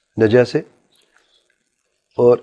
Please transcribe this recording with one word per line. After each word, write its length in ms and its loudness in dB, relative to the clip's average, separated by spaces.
نجا 200 2
سے، 140 -6
اور 260 2